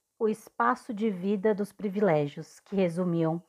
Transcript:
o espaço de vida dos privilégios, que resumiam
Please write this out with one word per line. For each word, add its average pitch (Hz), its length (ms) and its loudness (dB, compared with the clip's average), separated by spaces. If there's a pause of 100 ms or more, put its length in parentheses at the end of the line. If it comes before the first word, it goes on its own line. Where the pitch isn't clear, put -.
(180)
o 226 100 0
espaço 233 640 -2
de 214 160 -2
vida 196 440 0
dos 196 180 -6
privilégios, 175 880 0
que - 140 -12
resumiam 170 760 0